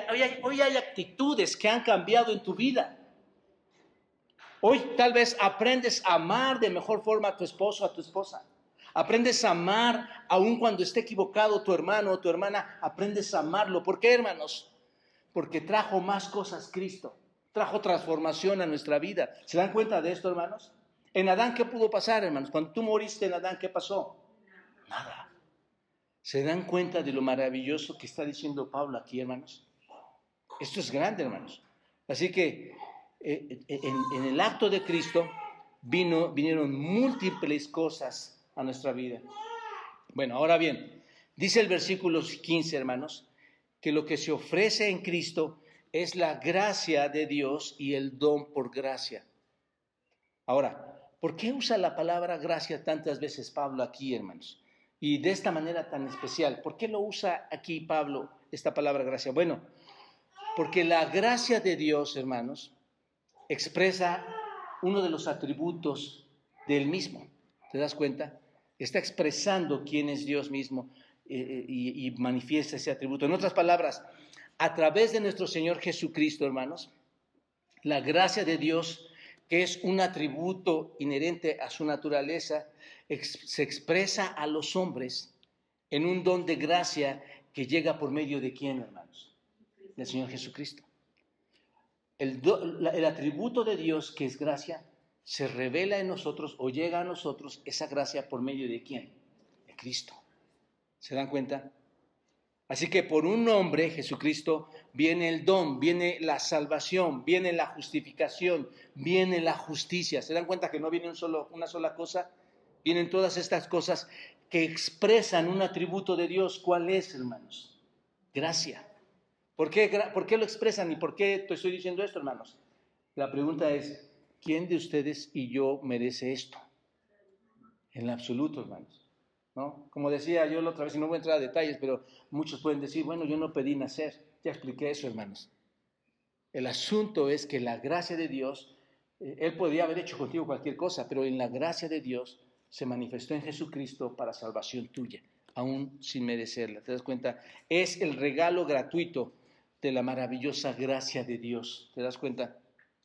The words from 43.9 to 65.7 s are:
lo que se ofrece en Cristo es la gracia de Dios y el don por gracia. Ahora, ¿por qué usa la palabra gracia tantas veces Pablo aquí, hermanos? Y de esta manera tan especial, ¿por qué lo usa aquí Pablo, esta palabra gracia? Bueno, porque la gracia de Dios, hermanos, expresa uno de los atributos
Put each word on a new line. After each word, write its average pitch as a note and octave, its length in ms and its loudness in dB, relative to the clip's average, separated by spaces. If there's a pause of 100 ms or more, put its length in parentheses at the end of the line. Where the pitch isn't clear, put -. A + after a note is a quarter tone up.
lo D3+ 120 2
que D3 120 -2
se D#3 160 -2
ofrece G#3 560 2
en F3+ 100 0
Cristo D#3+ 640 -2 (320)
es E3+ 220 -2
la D#3+ 200 2
gracia E3+ 720 2
de D3 180 -2
Dios C#3+ 540 -2
y C#3+ 140 -2
el C3+ 260 -2
don D3 320 2
por B2 180 -4
gracia. B2+ 560 -6 (1200)
Ahora, - 640 0 (120)
¿por E3 160 -2
qué A3+ 160 -2
usa A#3+ 240 0
la F3 180 0
palabra E3+ 420 0
gracia D#3 460 -4
tantas D#3 380 -2
veces C#3+ 300 -8
Pablo C3+ 300 -2
aquí, B2+ 320 -4
hermanos? G2 480 -10 (380)
Y D3 200 2
de E3 100 2
esta F#3+ 220 0
manera D#3+ 380 -4
tan C3+ 180 -6
especial, D3 540 -2
¿por - 140 -8
qué A3+ 120 -2
lo A3 120 -2
usa F#3+ 520 -2
aquí D#3 300 -6
Pablo, D3 500 -2 (200)
esta D3+ 220 -2
palabra C#3 300 2
gracia? C3 280 -2
Bueno, D#3+ 300 2 (920)
porque E3+ 280 2
la E3 220 4
gracia A3+ 540 2
de F3 160 2
Dios, D3 420 0
hermanos, B2+ 560 -6 (720)
expresa F3+ 800 0 (560)
uno F#3+ 220 2
de E3+ 80 0
los D#3 160 -4
atributos D3+ 1000 -4 (400)